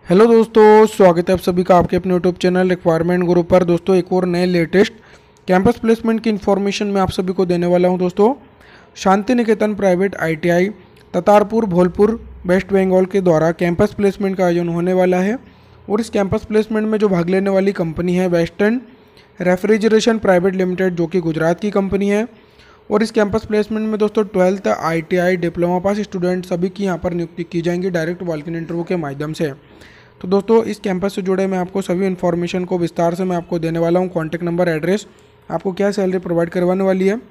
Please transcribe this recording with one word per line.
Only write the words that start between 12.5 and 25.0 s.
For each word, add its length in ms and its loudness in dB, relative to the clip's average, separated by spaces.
बंगाल 320 2
के 160 -2
द्वारा 320 2
कैंपस 400 0
प्लेसमेंट 440 -2
का 80 2
आयोजन 240 0
होने 240 -2
वाला 260 2
है 180 -2
और 140 -2
इस 80 -8
कैंपस 360 -2
प्लेसमेंट 420 -2
में 120 -2
जो 100 0
भाग 200 0
लेने 200 0
वाली 240 0
कंपनी 420 -4
है, 140 0
वेस्टर्न 520 0
रेफ्रिजरेशन 800 2
प्राइवेट 380 2
लिमिटेड, 400 -2
जो 120 -2
कि 140 -2
गुजरात 380 -2
की 120 -4
कंपनी 380 -2
है। 180 0
और 140 0
इस 80 -4
कैंपस 340 0
प्लेसमेंट 440 -2
में 100 -4
दोस्तों 260 0
ट्वेल्थ 440 0
आईटीआई 680 -2